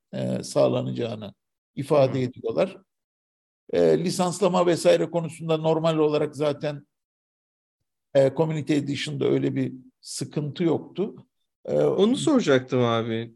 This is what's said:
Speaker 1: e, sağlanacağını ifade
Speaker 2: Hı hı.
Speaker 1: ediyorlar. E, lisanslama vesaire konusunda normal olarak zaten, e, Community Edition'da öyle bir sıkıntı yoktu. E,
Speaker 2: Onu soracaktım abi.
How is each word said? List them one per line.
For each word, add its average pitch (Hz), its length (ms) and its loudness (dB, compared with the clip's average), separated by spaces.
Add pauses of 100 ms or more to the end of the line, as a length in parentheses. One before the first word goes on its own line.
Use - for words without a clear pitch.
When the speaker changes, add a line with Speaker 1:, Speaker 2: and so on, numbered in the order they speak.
(120)
Speaker 1:
e, 127 300 -4
sağlanacağını 123 920 -2 (400)
ifade 139 440 2
Speaker 2:
Hı - 0 -
hı. 123 120 -2
Speaker 1:
ediyorlar. 120 480 -4 (960)
E, 160 260 4
lisanslama 180 680 0
vesaire 170 440 2
konusunda 160 460 -4
normal 160 420 0
olarak 151 380 0
zaten, 147 500 -4 (1300)
e, 135 220 6
Community 156 380 0
Edition'da 139 540 -2
öyle 135 260 0
bir 131 180 -2 (280)
sıkıntı 147 640 -6
yoktu. - 640 -4 (380)
E, - 120 -2
Speaker 2:
Onu 147 400 2
soracaktım 139 640 2
abi. 117 560 -2